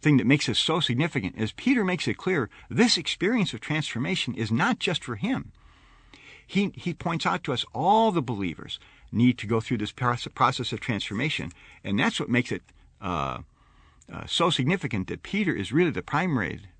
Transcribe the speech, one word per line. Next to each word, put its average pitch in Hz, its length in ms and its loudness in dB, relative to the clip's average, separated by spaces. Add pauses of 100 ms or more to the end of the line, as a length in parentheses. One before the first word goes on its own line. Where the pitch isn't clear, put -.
thing 147 160 6
that 113 100 4
makes 143 180 4
this 113 140 0
so 160 200 0
significant 135 580 -2
is 110 140 -2
Peter 247 320 2
makes 180 240 -2
it 110 100 -2
clear 165 320 0 (200)
this 202 280 4
experience 190 560 0
of 117 60 -10
transformation 151 760 -2
is 104 160 -2
not 175 280 2
just 180 240 -2
for 120 120 -8
him. 196 360 -4 (920)
He, 196 300 0
he - 180 -4
points 165 320 -4
out 180 180 0
to 143 100 -2
us - 200 -2
all 208 380 4
the 170 100 2
believers 98 580 -6 (320)
need 120 280 6
to 101 80 -8
go 113 120 2
through 117 200 0
this 104 120 -4
proce-, 123 420 -2
process 127 400 2
of 110 60 -6
transformation. 104 720 -4 (320)
And 101 160 0
that's 185 200 2
what - 100 -4
makes 123 220 2
it, 104 100 -4 (400)
uh, 76 380 -2 (720)
uh, - 160 -10
so 175 220 2
significant 127 580 0
that 85 160 -8
Peter 190 300 -2
is 92 180 -4
really 160 200 4
the 92 100 -4
primary, 123 600 -2 (180)